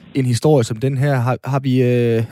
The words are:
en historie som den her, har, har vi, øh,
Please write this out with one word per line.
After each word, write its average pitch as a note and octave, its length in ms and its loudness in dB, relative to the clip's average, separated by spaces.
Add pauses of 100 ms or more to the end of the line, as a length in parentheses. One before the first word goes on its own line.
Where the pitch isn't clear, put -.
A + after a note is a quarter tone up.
(140)
en C3+ 100 0
historie B2 400 2
som A2+ 120 -8
den C3+ 220 -4
her, C#3+ 160 0
har, B2 300 0
har C3+ 160 -2
vi, C3+ 220 0
øh, A#2+ 360 2 (140)